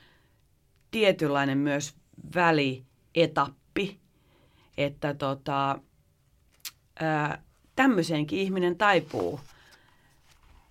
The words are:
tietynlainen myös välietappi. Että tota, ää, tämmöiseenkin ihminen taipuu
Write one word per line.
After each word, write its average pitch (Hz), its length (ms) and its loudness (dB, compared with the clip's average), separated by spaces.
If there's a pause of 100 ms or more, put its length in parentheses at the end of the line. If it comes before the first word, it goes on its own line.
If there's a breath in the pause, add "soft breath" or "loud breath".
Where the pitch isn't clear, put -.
(920 soft breath)
tietynlainen 143 680 2
myös 143 360 -2 (400)
välietappi. 160 1600 0 (800)
Että 143 360 -4
tota, 139 640 -2 (1200)
ää, 151 420 -2 (340)
tämmöiseenkin 165 640 2
ihminen 185 380 0
taipuu 156 640 0 (1300 soft breath)